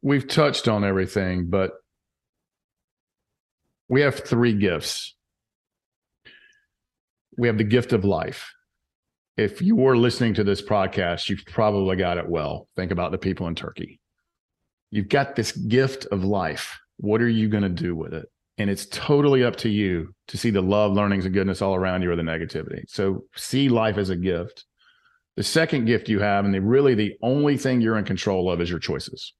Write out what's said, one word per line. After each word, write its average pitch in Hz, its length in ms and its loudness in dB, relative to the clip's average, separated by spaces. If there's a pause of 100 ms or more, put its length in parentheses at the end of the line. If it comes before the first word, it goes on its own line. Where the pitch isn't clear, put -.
we've 139 240 0
touched 147 420 2
on 104 160 2
everything, 92 640 0
but 95 240 0 (2250)
we 127 140 4
have 143 180 2
three 120 320 2
gifts. 98 640 -2 (2250)
We 120 100 0
have 110 120 2
the 113 60 4
gift 117 280 2
of 101 120 2
life. 80 480 -2 (840)
If 107 260 -2
you 208 140 4
were 131 200 4
listening 117 380 2
to 104 100 0
this 98 160 0
podcast, 95 680 -2
you've 98 180 -6
probably 101 500 0
got 90 220 0
it 85 100 -6
well. 76 380 -4 (100)
Think 90 140 -4
about 87 220 -2
the 92 60 -6
people 95 280 -4
in 82 80 -8
Turkey. 82 460 -14 (920)
You've 101 180 -4
got - 280 0
this 110 160 -2
gift 131 540 0
of 95 180 -4
life. 95 540 -4 (180)
What 107 260 0
are 120 60 2
you 110 200 2
gonna 104 200 0
do 87 260 -4
with 78 180 -10
it? 80 140 -10 (320)
And 101 100 -2
it's 98 180 -4
totally 143 580 2
up 120 120 0
to - 120 -2
you 95 460 0 (140)
to - 100 -8
see 120 120 0
the 98 120 2
love, 104 300 2
learnings, 101 320 2
and 92 100 -2
goodness 98 280 0
all 95 120 0
around 92 280 0
you 90 80 0
or 87 60 0
the 85 60 -2
negativity. 80 680 -6
So 95 360 -4 (100)
see 135 340 -2
life 110 300 2
as 95 120 -2
a 90 60 -4
gift. 87 480 -4 (720)
The - 60 -4
second 156 440 0
gift 113 220 0
you 107 120 2
have, 101 240 2
and 98 100 2
the, 95 60 0
really 110 340 4
the 104 280 -2
only 143 340 2
thing 127 240 0
you're 113 180 2
in 104 60 -2
control 92 460 0
of, 85 100 -2
is 85 100 -2
your 87 80 -4
choices. - 600 -8